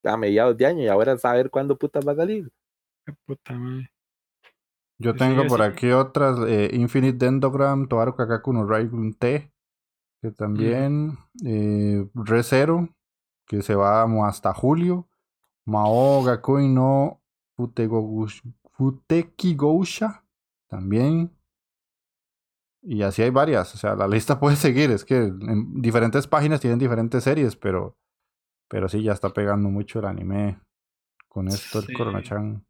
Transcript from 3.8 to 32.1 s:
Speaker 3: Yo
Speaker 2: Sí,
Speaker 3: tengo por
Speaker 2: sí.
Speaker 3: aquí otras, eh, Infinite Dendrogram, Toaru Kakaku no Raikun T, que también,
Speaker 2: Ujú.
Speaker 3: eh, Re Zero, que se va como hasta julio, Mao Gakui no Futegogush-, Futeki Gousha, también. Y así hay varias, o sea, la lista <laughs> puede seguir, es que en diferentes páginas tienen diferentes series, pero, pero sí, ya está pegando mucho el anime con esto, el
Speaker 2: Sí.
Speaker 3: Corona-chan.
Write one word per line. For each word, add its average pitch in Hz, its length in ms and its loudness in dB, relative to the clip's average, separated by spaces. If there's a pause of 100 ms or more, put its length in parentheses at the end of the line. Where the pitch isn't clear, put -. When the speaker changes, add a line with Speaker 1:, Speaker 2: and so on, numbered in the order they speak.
Speaker 3:
Yo 113 120 0
Speaker 2:
Sí, 123 60 -4
Speaker 3:
tengo 131 280 2
por 120 140 2
Speaker 2:
sí. 107 60 4
Speaker 3:
aquí 123 240 -2
otras, 131 480 2 (100)
eh, 104 240 2
Infinite 123 520 0
Dendrogram, 135 640 0
Toaru 120 280 0
Kakaku 117 360 -2
no 110 140 0
Raikun 110 480 -2
T, 143 380 -2 (680)
que 110 100 -8
también, 123 800 -2
Speaker 2:
Ujú. 135 80 -12 (280)
Speaker 3:
eh, 104 680 0
Re 113 280 2
Zero, 160 460 2 (580)
que 101 160 -4
se 107 140 -2
va 101 260 4
como 110 240 2
hasta 101 280 -2
julio, 170 540 0 (560)
Mao 113 600 4
Gakui 135 440 2
no 135 520 2 (360)
Futegogush-, 110 840 -4 (300)
Futeki 160 840 -2
Gousha, 170 680 -2 (440)
también. 123 600 0 (1500)
Y 113 180 -6
así 98 200 0
hay 123 80 4
varias, 131 440 2
o 107 40 -18
sea, 104 160 -4
la 98 140 -2
lista 113 320 0
<laughs> - 0 -
puede 143 160 4
seguir, 139 340 2
es 104 140 -2
que 131 120 0
en 107 640 -2
diferentes 117 460 2
páginas 147 340 0
tienen 120 180 0
diferentes 117 460 -2
series, 135 320 0
pero, 92 400 -4 (720)
pero 98 200 -4
sí, 104 140 -2
ya 107 100 0
está 98 180 -4
pegando 101 380 0
mucho 101 320 -4
el 104 60 -6
anime 95 520 -6 (680)
con 95 200 -6
esto, 98 300 -6
el 107 80 -6
Speaker 2:
Sí. 127 80 -12
Speaker 3:
Corona-chan. 104 760 -6